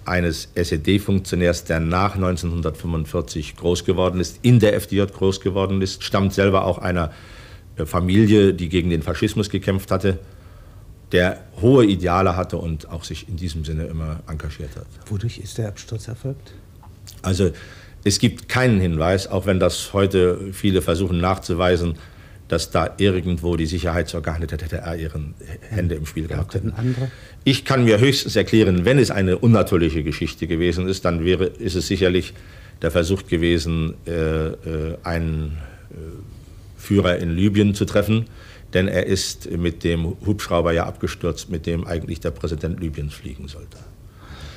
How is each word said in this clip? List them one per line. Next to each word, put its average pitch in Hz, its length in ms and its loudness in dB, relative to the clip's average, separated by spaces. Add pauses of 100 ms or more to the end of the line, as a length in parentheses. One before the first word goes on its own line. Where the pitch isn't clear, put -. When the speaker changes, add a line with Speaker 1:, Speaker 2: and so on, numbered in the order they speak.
Speaker 1:
eines 87 500 0
S-E-D-Funktionärs, 87 1120 0
der 82 140 0
nach 90 360 0
neunzehnhundertfünfundvierzig 85 1400 -4
groß 87 300 -2
geworden 90 340 0
ist, 85 220 -4
in 120 180 8
der 104 160 6
F - 120 -4
D 98 100 -2
J 98 160 0
groß 95 280 0
geworden 98 400 0
ist, - 220 -4
stammt 98 300 0
selber 95 320 4
auch 92 120 0
einer, 87 340 -2 (680)
äh, 78 80 -4
Familie, 98 680 6
die 87 140 -4
gegen 87 220 0
den 82 120 0
Faschismus 98 480 -2
gekämpft 95 420 -2
hatte, 95 280 0 (920)
der 90 300 2 (200)
hohe 123 240 8
Ideale 90 500 2
hatte 90 220 -2
und 82 320 -6
auch 82 140 -10
sich - 260 -12
in 87 80 -6
diesem 80 280 -6
Sinne 80 200 -4
immer 80 420 -6
engagiert 76 480 -10
hat. - 120 -14 (180)
Speaker 2:
Wodurch 107 320 -6
ist - 200 -12
der 113 100 -4
Absturz 101 400 -10
erfolgt? 131 460 -10 (680)
Speaker 1:
Also, 92 300 2 (520)
es 101 160 0
gibt - 300 0
keinen 123 300 4
Hinweis, 90 480 2
auch 95 180 -4
wenn 95 140 2
das - 340 0
heute 95 600 2
viele 92 280 2
versuchen 87 380 0
nachzuweisen, 90 760 0 (540)
dass 82 220 -2
da 82 260 0
irgendwo 87 580 0
die 80 100 -2
Sicherheitsorgane 82 840 -4
der 78 100 -6
D 82 100 -8
D - 80 -6
R 85 200 -8
ihren 78 380 -8 (360)
Hände 87 260 -2
im 76 100 -6
Spiel 80 220 -6
gehabt 78 280 -6
hätten. 104 200 -4
Speaker 2:
Andere? 123 340 -2 (360)
Speaker 1:
Ich 135 180 2
kann 127 220 2
mir 107 140 6
höchstens 135 360 2
erklären, 95 500 4
wenn 135 140 6
es 117 120 4
eine 92 260 2
unnatürliche 85 640 4
Geschichte 78 420 -4
gewesen 87 420 0
ist, 95 180 -4
dann 85 200 0
wäre, 90 200 2
ist 92 300 -6
es 87 120 -2
sicherlich 92 460 2 (480)
der 82 100 0
Versuch 90 360 0
gewesen, 82 680 0 (100)
äh, 82 60 -8 (360)
äh, 80 560 -6
einen, 80 540 -4 (340)
äh, - 40 -18 (840)
Führer 90 400 2
in 85 180 -2
Libyen 101 400 4
zu 101 100 0
treffen, 110 400 2 (480)
denn 92 140 2
er 92 180 0
ist - 440 -4
mit 85 340 -2
dem 85 420 -2
Hubschrauber 85 480 0
ja 82 120 0
abgestürzt, - 640 -6
mit 80 160 -8
dem 85 220 -4
eigentlich 82 320 -6
der 82 120 -4
Präsident 82 480 -6
Libyens 73 340 -6
fliegen 69 340 -14
sollte. - 300 -18 (800)